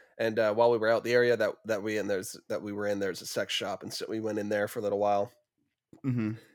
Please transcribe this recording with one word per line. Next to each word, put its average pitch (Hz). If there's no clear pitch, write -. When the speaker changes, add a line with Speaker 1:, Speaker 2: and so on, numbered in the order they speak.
Speaker 1:
and, 113
uh, 107
while 117
we 117
were 110
out, 113
the 120
area 120
that, 107
that 107
we 107
in, 98
there's, 95
that 98
we 104
were 104
in, 101
there's 95
a 85
sex -
shop, 98
and -
so -
we 110
went 107
in 104
there 104
for 117
a -
little 101
while. 101
Speaker 2:
Mm-hmm. 120